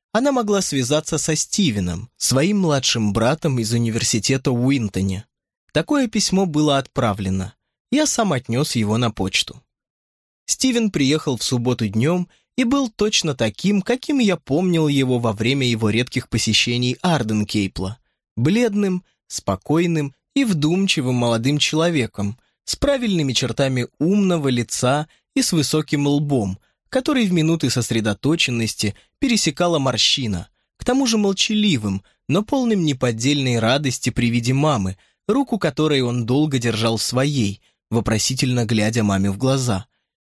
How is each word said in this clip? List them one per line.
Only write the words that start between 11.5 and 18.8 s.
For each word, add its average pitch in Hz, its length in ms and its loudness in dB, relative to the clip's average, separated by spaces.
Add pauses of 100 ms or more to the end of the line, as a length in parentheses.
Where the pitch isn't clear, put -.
днем 147 400 0 (280)
и 254 80 0
был 262 260 0
точно 208 440 -2
таким, 180 480 0
каким 262 360 -2
я 202 180 2
помнил 165 520 0
его 131 300 2
во 117 140 0
время 123 340 0
его 113 240 2
редких 120 380 -2
посещений 120 760 0
Арденкейпла. 107 960 -2 (380)
Бледным, 196 680 0 (220)